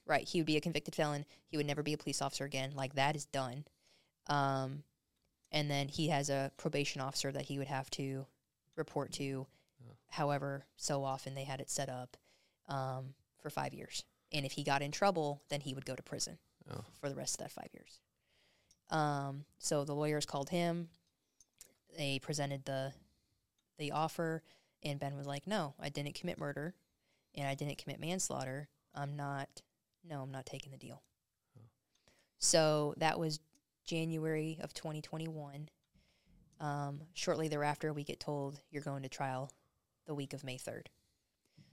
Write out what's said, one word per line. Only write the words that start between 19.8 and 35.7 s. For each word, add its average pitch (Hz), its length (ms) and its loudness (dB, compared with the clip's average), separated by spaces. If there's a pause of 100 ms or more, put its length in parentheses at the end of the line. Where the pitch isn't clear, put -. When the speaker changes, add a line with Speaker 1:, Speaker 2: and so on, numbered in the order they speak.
Speaker 1:
the 143 120 0
lawyers 151 300 4
called 139 240 -2
him. 170 400 2 (1080)
They 139 220 2
presented 139 460 -2
the, 135 280 0 (840)
the 147 140 -2
offer, 160 520 0 (400)
and 143 160 0
Ben 143 160 -2
was 143 100 -6
like, 143 220 -4
"No, 180 320 0
I 151 100 -4
didn't 143 240 -4
commit - 240 -4
murder, 147 380 -4 (580)
and 143 140 -2
I 139 80 2
didn't 147 240 -2
commit - 200 -8
manslaughter. 143 680 -2 (240)
I'm 143 220 -4
not, 139 480 -4 (400)
no, 151 180 -6
I'm 135 100 -6
not 135 140 -8
taking 135 260 -10
the 135 60 -16
deal." 131 240 -14 (540)
Speaker 2:
Yeah. 113 80 -20 (760)
Speaker 1:
So 151 600 6
that 156 200 4
was 156 220 0 (460)
January 160 760 0
of 156 120 -8
twenty 151 280 -6
twenty-one. 151 680 -8 (920)